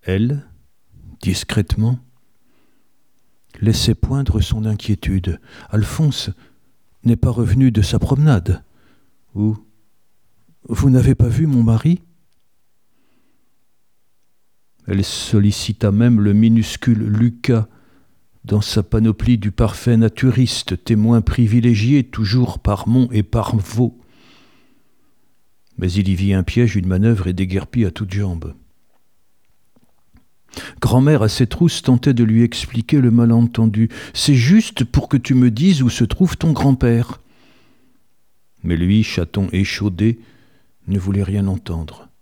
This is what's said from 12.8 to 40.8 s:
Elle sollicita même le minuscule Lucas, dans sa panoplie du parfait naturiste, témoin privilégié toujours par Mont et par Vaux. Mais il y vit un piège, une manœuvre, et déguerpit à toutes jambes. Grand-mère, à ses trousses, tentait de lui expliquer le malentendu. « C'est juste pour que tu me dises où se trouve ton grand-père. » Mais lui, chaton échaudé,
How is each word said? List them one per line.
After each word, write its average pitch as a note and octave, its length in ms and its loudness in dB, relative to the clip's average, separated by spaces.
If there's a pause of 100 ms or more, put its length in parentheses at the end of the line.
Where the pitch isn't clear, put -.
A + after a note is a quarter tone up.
Elle G2 180 0
sollicita - 840 -2
même A2+ 300 2
le G2+ 120 2
minuscule A2+ 720 2
Lucas, A2 640 0 (760)
dans G#2 160 0
sa G#2 220 -2
panoplie A2+ 560 0
du G2+ 140 -4
parfait A2+ 440 0
naturiste, A2+ 880 0
témoin A2+ 380 2
privilégié A#2+ 840 2
toujours A#2+ 560 -2
par - 300 -2
Mont B2 240 2
et G#2+ 100 0
par A2+ 320 -2
Vaux. A2+ 460 -2 (1800)
Mais F2+ 140 -2
il F#2+ 160 0
y F#2+ 80 0
vit G2 180 0
un F#2+ 80 0
piège, A#2+ 320 0
une F#2 140 -2
manœuvre, F#2+ 400 0
et F#2 60 -4
déguerpit F#2+ 500 -4
à F2+ 80 -4
toutes G2 200 -10
jambes. F2 440 -6 (2250)
Grand-mère, B2+ 420 2
à A2 60 2
ses A#2+ 180 0
trousses, - 360 -2
tentait B2+ 320 2
de A#2+ 100 2
lui A2 180 4
expliquer A#2 580 -2
le A#2+ 120 4
malentendu. « A#2 760 2 (240)
C'est - 220 0
juste C#3 480 2
pour - 260 -2
que - 80 0
tu C3 180 -2
me B2 180 4
dises D3+ 280 2
où B2+ 80 2
se - 140 -2
trouve - 340 0
ton D#3+ 140 0
grand-père. » B2 720 0 (1400)
Mais E2+ 120 -2
lui, G2 280 2
chaton F#2 480 -4
échaudé, G2+ 640 -2 (720)